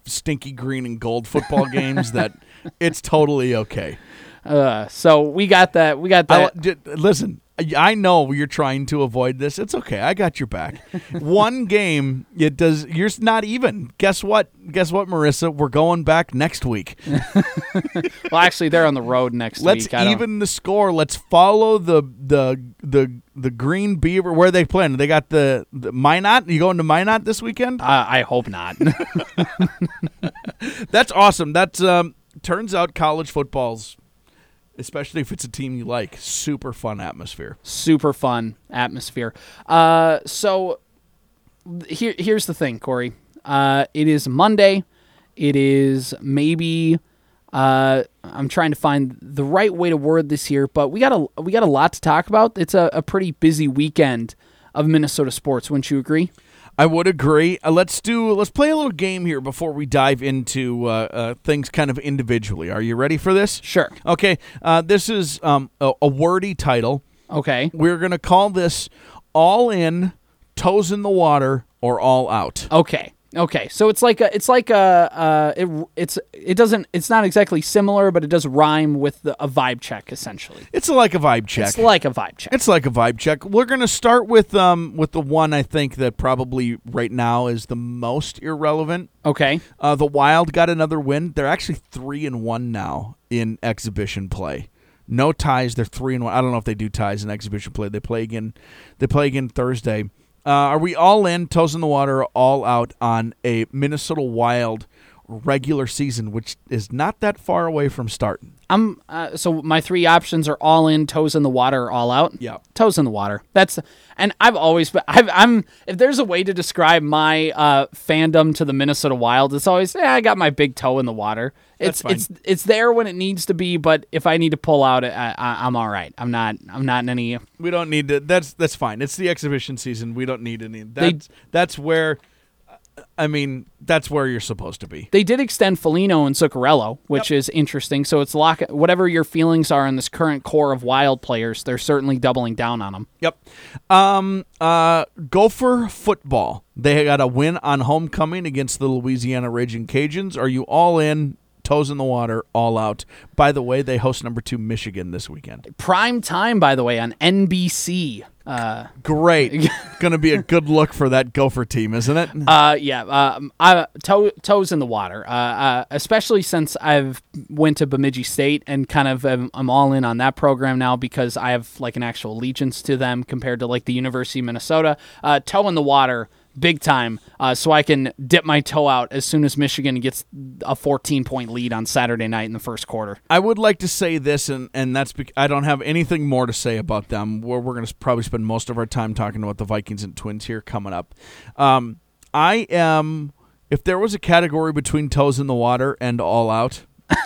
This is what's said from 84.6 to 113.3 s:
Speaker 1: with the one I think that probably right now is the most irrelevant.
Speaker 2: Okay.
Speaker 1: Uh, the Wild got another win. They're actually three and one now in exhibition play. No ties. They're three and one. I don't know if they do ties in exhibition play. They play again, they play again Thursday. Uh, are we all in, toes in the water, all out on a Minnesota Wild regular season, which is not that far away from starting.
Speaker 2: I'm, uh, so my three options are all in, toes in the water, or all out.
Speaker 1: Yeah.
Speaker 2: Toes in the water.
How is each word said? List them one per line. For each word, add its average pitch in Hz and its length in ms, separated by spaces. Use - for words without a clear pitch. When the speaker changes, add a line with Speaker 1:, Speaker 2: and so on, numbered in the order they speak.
Speaker 1:
with 156 160
the 160 80
one 151 320
I 143 100
think 143 340
that 127 200
probably 127 720
right 120 260
now 120 340
is 117 200
the 123 100
most 120 640
irrelevant. 156 680
Speaker 2:
Okay. 147 360
Speaker 1:
Uh, 147 160
the 147 120
Wild 147 460
got 170 180
another 160 280
win. 147 340
They're 143 140
actually 170 340
three 143 340
and 123 180
one 117 300
now 101 440
in 113 340
exhibition 104 640
play. 73 420
No 131 240
ties. 127 420
They're 120 100
three 127 300
and 120 100
one. 113 80
I 127 80
don't 127 120
know 117 60
if 107 60
they 113 100
do 107 140
ties 101 340
in 104 80
exhibition 104 420
play. 104 160
They 104 120
play 117 220
again, 110 320
they 135 80
play 143 200
again 131 220
Thursday. 117 640
Uh, 143 40
are 143 280
we 170 160
all 190 320
in, 175 220
toes 165 260
in 170 60
the 160 80
water, 139 380
all 131 380
out 120 360
on 113 340
a 117 280
Minnesota 143 500
Wild 117 640
regular 135 580
season, 117 440
which 110 260
is 113 220
not 151 280
that 208 180
far 175 280
away 147 220
from 135 200
starting. - 440
Speaker 2:
I'm, 208 400
uh, 160 280
so 160 260
my 160 180
three 175 260
options 165 420
are 147 120
all 160 280
in, 156 180
toes 156 280
in 151 80
the 135 80
water, 127 340
or 110 80
all 120 180
out. 147 300
Speaker 1:
Yeah. 113 180
Speaker 2:
Toes 214 240
in 147 60
the 120 60
water. 101 320